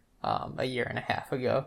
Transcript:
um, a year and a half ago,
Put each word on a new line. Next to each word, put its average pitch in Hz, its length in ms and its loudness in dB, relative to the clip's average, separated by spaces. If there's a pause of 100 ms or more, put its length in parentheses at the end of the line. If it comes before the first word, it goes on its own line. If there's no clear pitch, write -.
(240)
um, - 340 0
a - 80 2
year 123 220 0
and - 100 -4
a 117 40 0
half - 300 -2
ago, 127 360 2